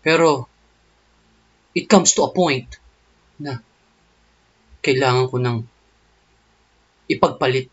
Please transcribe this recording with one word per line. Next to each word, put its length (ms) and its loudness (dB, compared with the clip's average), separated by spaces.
Pero, 400 2
it 160 -4
comes 240 4
to 80 0
a 80 -2
point 400 -2
na 160 -10
kailangan 480 0
ko 160 -6
nang 240 -4
ipagpalit 640 -2